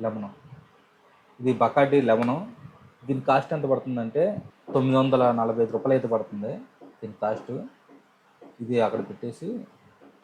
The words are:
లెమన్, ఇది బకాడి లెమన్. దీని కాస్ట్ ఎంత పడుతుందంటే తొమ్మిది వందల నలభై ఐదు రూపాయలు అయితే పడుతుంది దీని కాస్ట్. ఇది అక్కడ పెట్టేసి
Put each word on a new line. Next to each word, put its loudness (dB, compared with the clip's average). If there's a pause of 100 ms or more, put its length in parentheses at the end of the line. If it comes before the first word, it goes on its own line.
లెమన్, -6 (1120)
ఇది 2 (100)
బకాడి 4 (120)
లెమన్. 2 (680)
దీని -2
కాస్ట్ 2
ఎంత -4
పడుతుందంటే -2 (480)
తొమ్మిది 4
వందల 4 (200)
నలభై 0
ఐదు -4
రూపాయలు 2
అయితే -2
పడుతుంది -6 (480)
దీని -12
కాస్ట్. -4 (1080)
ఇది -2 (100)
అక్కడ -2
పెట్టేసి -10 (760)